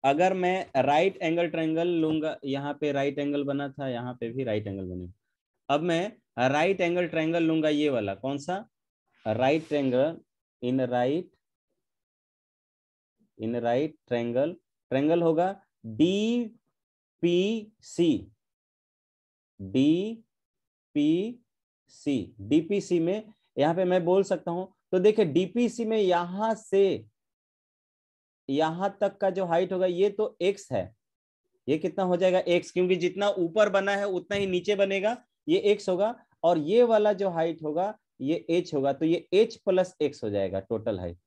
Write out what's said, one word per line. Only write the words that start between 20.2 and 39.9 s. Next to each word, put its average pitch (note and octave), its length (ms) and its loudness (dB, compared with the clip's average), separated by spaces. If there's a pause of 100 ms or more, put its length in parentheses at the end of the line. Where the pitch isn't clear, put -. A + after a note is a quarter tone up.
डीपीसी E3 580 0
में F#3+ 340 -2 (240)
यहाँ D3+ 180 2
पे F#3 100 0
मैं F3+ 200 2
बोल F#3 180 4
सकता F3+ 280 -4
हूँ। F#3 160 -6 (240)
तो F#3 80 2
देखिए G#3+ 280 4
डीपीसी G#3+ 580 0
में A3 120 0
यहाँ F#3 580 0
से F#3+ 500 2 (1400)
यहाँ E3 520 -2
तक G3 160 -2
का G3 120 0
जो F#3 160 -2
हाइट E3+ 280 0
होगा F#3 120 0
ये F#3 240 2
तो G#3 320 -4
एक्स G3 300 -2
है, G2+ 120 -2 (840)
ये C#3+ 100 0
कितना F#3 260 -4
हो F3+ 140 2
जाएगा F#3 220 2
एक्स, F3 320 0
क्योंकि F#3 260 2
जितना F3+ 320 -2
ऊपर F#3+ 400 2
बना G3 260 0
है G3+ 120 -2
उतना F#3+ 300 -4
ही G3+ 100 -2
नीचे F#3 280 0
बनेगा, G3 420 0 (300)
ये E3 140 2
एक्स G#3 280 0
होगा, G3+ 260 0 (280)
और E3+ 160 4
ये G3 240 4
वाला G#3 300 4
जो G3 160 -2
हाइट E3 340 -4
होगा F3 340 -4 (240)
ये C#3 140 0 (140)
एच E3+ 240 0
होगा, C#3 200 0
तो D3 120 -2
ये E3+ 280 0
एच A3+ 240 4
प्लस F#3 440 0